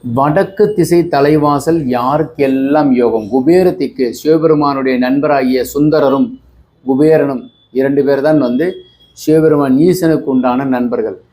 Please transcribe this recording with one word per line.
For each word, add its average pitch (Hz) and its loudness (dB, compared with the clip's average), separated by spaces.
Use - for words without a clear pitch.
வடக்கு 185 0
திசை 170 2
தலைவாசல் 147 0
யாருக்கெல்லாம் 139 0
யோகம்? 113 0
குபேர 165 2
திக்கு 127 -4
சிவபெருமானுடைய 147 0
நண்பராகிய 135 0
சுந்தரரும் 143 0
குபேரனும் 139 0
இரண்டு 139 0
பேர் 139 0
தான் 156 2
வந்து 127 -2
சிவபெருமான் 151 2
ஈசனுக்கு 160 0
உண்டான 127 -2
நண்பர்கள். 117 -4